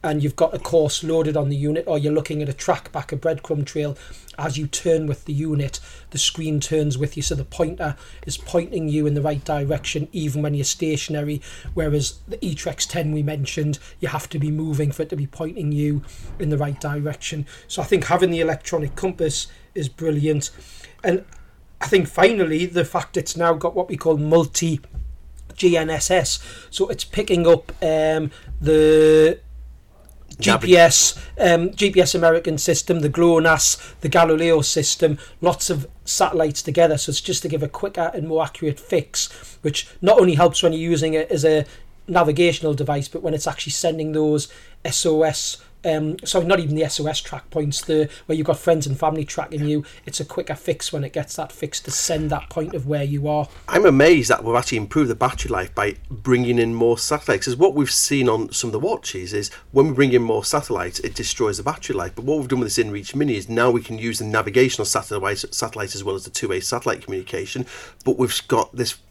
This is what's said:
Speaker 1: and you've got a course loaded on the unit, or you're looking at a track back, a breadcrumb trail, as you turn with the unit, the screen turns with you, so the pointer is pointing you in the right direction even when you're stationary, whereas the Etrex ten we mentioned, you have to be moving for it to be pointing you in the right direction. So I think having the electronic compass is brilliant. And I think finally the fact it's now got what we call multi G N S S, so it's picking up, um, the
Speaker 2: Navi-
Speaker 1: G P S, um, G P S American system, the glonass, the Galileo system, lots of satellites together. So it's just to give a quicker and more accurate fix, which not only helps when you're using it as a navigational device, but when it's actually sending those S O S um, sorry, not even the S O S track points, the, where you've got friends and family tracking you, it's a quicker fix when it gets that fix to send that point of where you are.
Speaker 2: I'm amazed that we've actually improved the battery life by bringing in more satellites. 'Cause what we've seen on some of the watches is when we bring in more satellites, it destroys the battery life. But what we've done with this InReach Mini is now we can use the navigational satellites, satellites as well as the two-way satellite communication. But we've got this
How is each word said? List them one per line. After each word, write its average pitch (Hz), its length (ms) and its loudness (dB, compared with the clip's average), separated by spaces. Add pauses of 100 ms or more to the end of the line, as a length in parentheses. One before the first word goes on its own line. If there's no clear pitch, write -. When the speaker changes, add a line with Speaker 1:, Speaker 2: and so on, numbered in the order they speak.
Speaker 1:
and 151 200 -2
you've 143 140 -2
got 160 160 2
a 185 60 -6
course 156 440 2
loaded 160 320 0
on 143 140 0
the 143 80 -2
unit, 151 300 -2
or 156 100 0
you're 147 160 0
looking 151 300 -2
at 143 60 -4
a 135 40 -6
track - 400 -4
back, 143 180 -8
a 143 60 -6
breadcrumb 147 480 -4
trail, 147 320 -6 (400)
as 147 220 -6
you 151 80 -4
turn 160 400 0
with 139 180 -6
the 151 80 -8
unit, 147 480 -2 (300)
the 147 80 -8
screen 156 420 -2
turns 147 380 0
with 143 180 -4
you, 147 60 -6
so - 120 -2
the 135 80 -4
pointer 156 540 -4 (300)
is - 100 -8
pointing 170 500 -2
you 151 200 0
in 147 80 0
the 147 80 0
right 151 240 -2
direction 147 680 -4
even 151 300 -4
when 147 100 -2
you're 143 100 -2
stationary, 147 760 -4 (320)
whereas 151 440 -2 (120)
the 220 80 -10
Etrex 156 500 -6
ten 156 260 -4
we 151 100 -2
mentioned, 147 560 -4 (200)
you 151 100 -6
have 151 200 -8
to 156 100 -8
be 151 120 -2
moving 151 420 -2
for 160 120 -6
it 151 40 -8
to - 80 -6
be 143 100 -4
pointing 160 460 -6
you 147 300 0 (360)
in 151 120 -2
the 147 80 0
right 143 200 -4
direction. 147 680 -6 (200)
So - 140 -8
I 143 60 -6
think 180 180 2
having 175 260 2
the 170 100 -2
electronic 160 560 -2
compass - 500 -4 (280)
is 147 140 -4
brilliant. 151 640 -2 (520)
And 185 220 0 (560)
I - 60 -6
think 185 220 2
finally 180 580 2
the 170 180 0
fact - 320 -4
it's 160 220 -4
now 170 160 4
got 160 200 -4
what 180 140 -2
we 170 80 -6
call 156 220 0
multi 160 640 0 (720)
G 175 220 4
N 160 100 -2
S 180 220 -4
S, 175 300 2 (280)
so - 200 -2
it's - 160 -6
picking 185 420 0
up, 165 260 4 (100)
um, 156 480 2 (300)
the 156 800 6 (1000)
Speaker 2:
Navi- 113 240 4
Speaker 1:
G 165 40 -4
P 180 100 10
S, - 400 6 (220)
um, 170 380 4
G 196 160 2
P 185 80 6
S 180 120 2
American 165 460 2
system, 165 420 0
the 147 80 0
glonass, 160 920 2
the 156 80 -4
Galileo 165 540 4
system, 147 540 0 (240)
lots 175 300 0
of 143 160 -4 (180)
satellites 160 560 0
together. 156 380 4
So - 120 -4
it's 139 100 -2
just 175 220 -4
to 170 60 -8
give 151 140 -2
a 147 60 -4
quicker 180 440 -4
and 160 140 -6
more 160 160 0
accurate 147 380 -4
fix, - 480 -2 (340)
which - 240 -4 (160)
not 214 160 8
only 180 160 6
helps 170 260 4
when 170 120 4
you're 165 180 -4
using 160 240 2
it 156 160 -2
as 151 140 0
a 156 220 4 (420)
navigational 165 640 2
device, 143 320 -2
but 165 160 -10
when 160 100 -2
it's 156 140 -4
actually 143 260 -6
sending 160 380 -2
those 151 380 2 (360)
S - 220 -2
O 156 160 4
S - 360 -2 (260)
um, 156 400 0
sorry, 175 220 0
not 190 140 4
even 147 140 -2
the 156 100 2
S - 160 -4
O 147 60 -2
S 151 140 -4
track - 300 -14
points, 147 320 -2
the, 156 260 2 (180)
where 160 100 -2
you've 156 100 0
got 156 120 0
friends 156 280 2
and 135 120 -4
family 156 260 0
tracking 147 420 -6
you, 147 180 0 (220)
it's - 140 -8
a 139 40 -6
quicker - 300 -6
fix - 380 -6
when 147 120 -4
it 135 80 -10
gets - 240 -8
that 156 160 -8
fix - 280 -8
to - 100 -12
send 156 400 -2
that 147 200 -4
point 165 240 -4
of 131 120 -6
where 147 180 -2
you 143 240 -2
are. 151 200 0 (200)
Speaker 2:
I'm 202 180 4
amazed 143 440 8
that - 140 2
we've 117 120 0
actually 120 220 -2
improved 117 320 0
the 113 40 0
battery - 360 -2
life 92 240 -4
by 101 220 -2 (140)
bringing 120 480 2
in 113 160 2
more 117 240 2
satellites. - 480 -2
'Cause 123 100 -4
what 160 180 4
we've 143 160 0
seen 131 380 2
on 110 240 0
some - 160 -4
of 107 40 -6
the 110 60 -4
watches 101 540 -6
is 104 180 -6 (220)
when 139 160 6
we 143 40 -2
bring 131 200 4
in 120 100 6
more 110 220 0
satellites, 95 560 -4
it - 140 -6
destroys 107 440 -2
the 101 40 -10
battery 139 340 -6
life. 90 180 -6
But 117 100 -12
what 151 140 0
we've 127 100 -6
done 127 120 0
with 107 140 -2
this 117 100 2
InReach 104 300 -8
Mini 139 220 0
is 98 120 -8
now 117 220 4
we 117 120 2
can 110 160 -10
use 113 200 -6
the 117 60 -6
navigational 107 640 2
satellites, 98 640 -4
satellites 107 440 -6
as 98 100 -10
well 98 100 -2
as 92 100 -8
the - 60 -16
two-way 95 300 -4
satellite 120 440 -4
communication. 95 640 -8 (380)
But 131 140 2
we've 123 300 0
got 117 260 0
this 120 200 -4 (160)